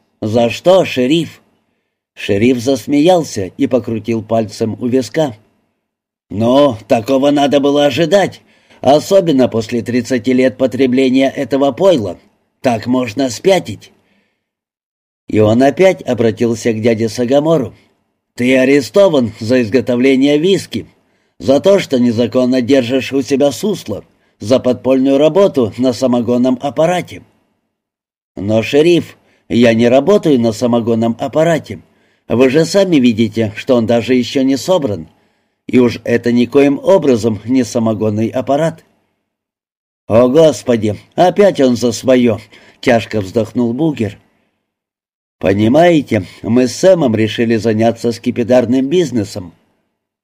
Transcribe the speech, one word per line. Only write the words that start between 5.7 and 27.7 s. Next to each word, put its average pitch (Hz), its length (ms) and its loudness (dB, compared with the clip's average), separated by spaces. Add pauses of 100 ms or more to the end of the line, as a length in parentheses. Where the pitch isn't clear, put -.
"Ну, 123 480 2 (120)
такого 135 420 0
надо 143 300 2
было 143 260 0
ожидать, 156 560 0 (380)
особенно 147 680 2
после 113 340 -4
тридцати 120 500 -2
лет 127 240 2
потребления 131 760 0
этого 139 400 -2
пойла. 123 480 0 (440)
Так 117 240 -2
можно 127 440 -4
спятить". 175 600 -4 (1400)
И - 100 -2
он 110 240 4
опять 180 400 2
обратился 117 720 -2
к 110 80 -4
дяде 113 280 0
Сагамору. 135 640 -2 (600)
"Ты 127 240 0
арестован 139 800 2
за 123 240 0
изготовление 127 760 0
виски, 180 480 -2 (520)
за 135 220 0
то, 196 180 4
что 143 220 -2
незаконно 123 600 0
держишь 127 520 0
у 135 100 -2
себя 139 300 0
сусло, 135 520 -8 (360)
за 117 180 0
подпольную 131 600 0
работу 151 600 2
на 127 140 0
самогонном 123 680 0
аппарате". 156 640 -4 (1120)